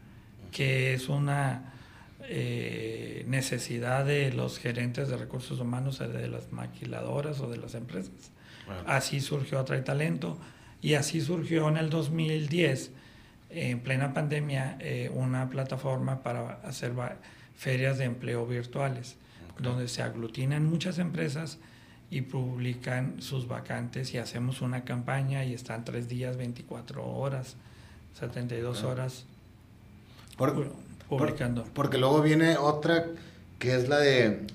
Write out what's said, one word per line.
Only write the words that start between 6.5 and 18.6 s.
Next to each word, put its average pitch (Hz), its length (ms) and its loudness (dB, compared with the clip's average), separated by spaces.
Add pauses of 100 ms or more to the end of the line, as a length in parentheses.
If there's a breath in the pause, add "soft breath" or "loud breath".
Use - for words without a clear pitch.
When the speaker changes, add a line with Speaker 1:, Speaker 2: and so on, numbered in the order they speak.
Speaker 1:
maquiladoras 135 920 -4
o 127 80 -4
de 117 100 -6
las - 160 -10
empresas. 139 580 -10 (320 loud breath)
Speaker 2:
Claro. 92 220 -8
Speaker 1:
Así 139 340 2
surgió 135 400 0
Atrae 135 220 0
Talento, 160 540 0 (460 loud breath)
y 151 120 4
así 147 260 2
surgió 156 480 2
en 156 80 4
el 160 120 2
dos 151 220 0
mil 156 380 2
diez, 151 420 4 (600 loud breath)
en 127 300 -2
plena 131 320 2
pandemia, 147 680 0
eh, 123 340 -4
una 127 340 0
plataforma 131 720 -2
para 120 420 -4
hacer 123 340 -4
va-, 123 180 -4 (400 loud breath)
ferias 131 420 2
de 131 60 0
empleo 120 420 -2
virtuales, 123 680 -4 (360 loud breath)